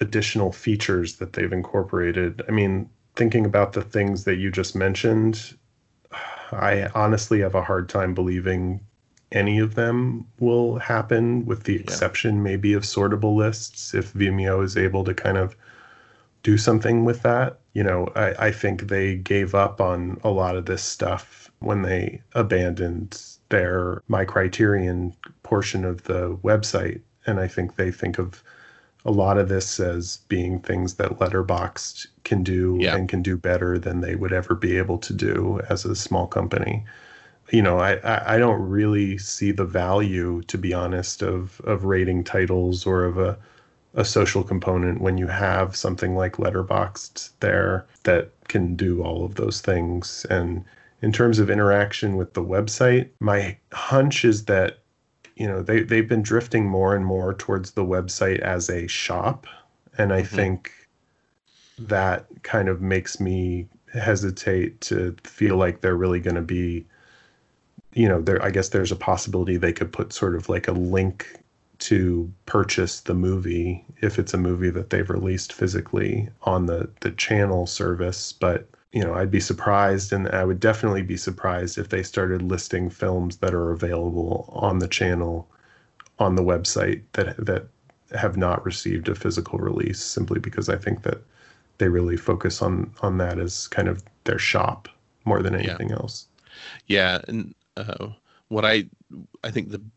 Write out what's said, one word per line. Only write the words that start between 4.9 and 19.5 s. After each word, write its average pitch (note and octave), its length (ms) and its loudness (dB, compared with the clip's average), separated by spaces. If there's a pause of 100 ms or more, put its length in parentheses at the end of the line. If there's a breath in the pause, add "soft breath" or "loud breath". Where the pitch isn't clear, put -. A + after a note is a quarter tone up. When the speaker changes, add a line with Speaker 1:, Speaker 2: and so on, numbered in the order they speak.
Speaker 1:
I G2+ 420 0
honestly G#2+ 460 2
have F#2+ 140 0
a F#2 80 2
hard F#2 260 -2
time F#2 260 0
believing F#2 680 -2 (520)
any G#2 260 2
of A2 160 2
them A#2+ 500 0 (140)
will A#2+ 400 2
happen, A#2+ 680 0
with A2+ 200 -4
the G2+ 100 0
Speaker 2:
Yeah. G2+ 60 0
Speaker 1:
exception G#2 640 0
maybe G2 280 2
of G2+ 120 2
sortable G#2 500 0
lists, - 580 -2
if - 220 -4
Vimeo F#2+ 480 2
is F#2+ 140 -2
able F#2+ 280 2
to F#2+ 80 0
kind G2 240 0
of F#2+ 200 0 (880 loud breath)
do G#2+ 120 6
something A2+ 480 4
with A#2+ 180 0
that. A#2+ 360 2 (140)
You G#2 100 -2
know, F2+ 320 0
I, G#2+ 320 0
I G#2 60 4
think G2 300 -2
they G2 340 0
gave G2 380 0